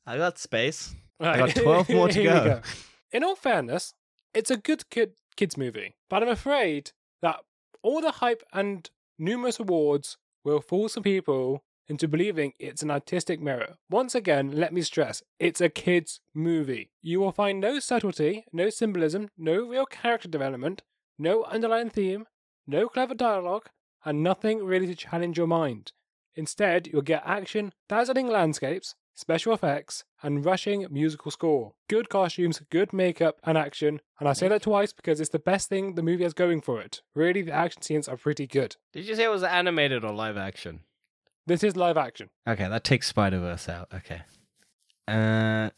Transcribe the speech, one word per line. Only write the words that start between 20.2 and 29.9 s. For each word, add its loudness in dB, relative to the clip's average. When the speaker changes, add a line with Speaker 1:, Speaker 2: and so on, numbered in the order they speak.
Speaker 2:
development, -4
no 2
underlying -2
theme, -4
no 2
clever 0
dialogue, 0
and 2
nothing 2
really 2
to -4
challenge -4
your 2
mind. 0
Instead, 0
you'll 0
get 0
action, -4
dazzling 2
landscapes, 0
special 0
effects, -2